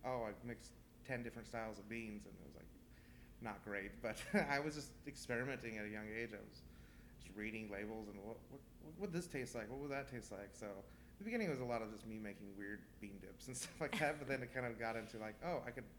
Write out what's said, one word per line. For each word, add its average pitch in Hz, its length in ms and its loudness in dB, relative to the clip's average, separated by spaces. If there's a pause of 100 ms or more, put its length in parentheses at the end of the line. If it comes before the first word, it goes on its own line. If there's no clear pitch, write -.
"Oh, 127 220 6
I 104 40 2 (160)
mixed - 240 -4 (340)
ten 123 180 4
different 117 240 -4
styles 110 320 0
of 101 100 -10
beans," 110 360 -2
and 98 140 -10
it 82 80 -10
was, 71 80 -10
like, - 160 -10 (720)
not 107 220 -2
great, 101 280 2 (100)
but 110 140 2 (180)
<laughs> 180 160 10
I 143 100 8
was 147 160 2
just 147 160 -4 (160)
experimenting 120 720 2
at 107 80 0
a 104 40 0
young 107 180 -2
age. 113 260 0
I 101 60 -4
was 104 240 -10 (560)
just - 160 -10
reading 110 360 0
labels 104 360 0
and, 101 160 -6
"What, 113 140 -4 (120)
what, 139 120 -10 (220)
what 156 160 -10
would 190 140 2
this 175 140 2
taste 127 280 0
like? 110 140 0
What 135 100 -2
would 143 120 0
that 139 180 0
taste 117 220 -4
like?" 101 220 -4
So - 140 -4
in - 520 -8
the 196 60 -4
beginning, 226 220 4
it 160 40 6
was 131 100 4
a 127 40 4
lot 117 160 6
of 110 100 0
just 104 160 -6
me 110 120 -2
making 104 280 -4 (100)
weird 101 220 -2 (220)
bean 101 180 -6
dips 92 280 -8
and 127 100 -2
<laughs> - 60 0
stuff - 180 -4
like 165 180 4
that, 151 200 8
but 139 100 -2
then 135 120 6
it 123 120 -4
kind 127 120 4
of 117 140 0
got 113 160 4
into, 110 220 -2
like, 107 180 -2 (100)
"Oh, 165 220 4
I 120 40 -2
could 123 120 -4 (160)